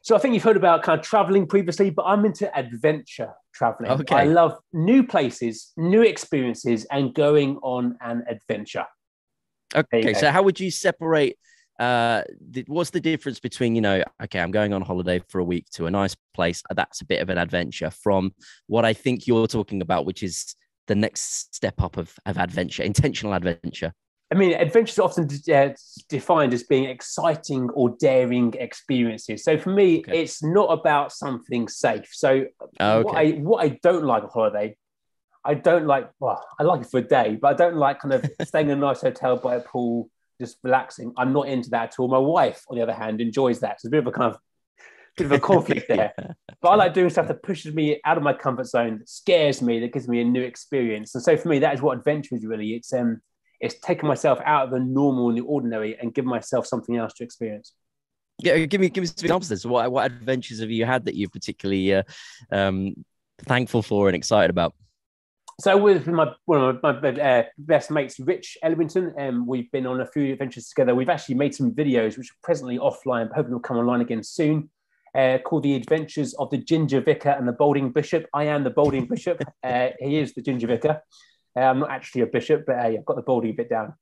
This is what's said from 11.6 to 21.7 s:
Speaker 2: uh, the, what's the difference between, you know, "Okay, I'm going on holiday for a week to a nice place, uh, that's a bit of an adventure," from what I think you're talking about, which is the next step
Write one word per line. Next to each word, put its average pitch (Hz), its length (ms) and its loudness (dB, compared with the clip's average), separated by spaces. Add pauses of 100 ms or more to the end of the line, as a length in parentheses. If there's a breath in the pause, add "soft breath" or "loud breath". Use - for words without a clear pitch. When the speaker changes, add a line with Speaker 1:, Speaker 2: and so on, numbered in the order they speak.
Speaker 2:
uh, 117 440 0 (180)
the, 120 280 -12
what's 160 220 -2
the 175 100 -4
difference 147 400 -4
between, 117 340 -2
you 117 80 2
know, 98 200 2 (220)
"Okay, - 160 -6
I'm 85 120 -2
going 104 200 0
on 95 100 -2
holiday 90 460 -2
for 92 120 -6
a 90 40 0
week 87 280 -4
to 82 140 -6
a 85 40 -2
nice 98 260 0 (160)
place, 87 380 -2
uh, 98 40 -6
that's - 260 -4
a - 40 -14
bit - 160 -2
of 87 80 -4
an 92 100 -2
adventure," 87 520 -4
from 95 420 0 (340 loud breath)
what 113 180 0
I 113 100 4
think 123 320 -4
you're 113 220 4
talking 101 340 -4
about, 82 240 -2
which 92 160 -8
is - 320 -10 (320)
the 107 80 0
next - 600 -4
step - 280 -4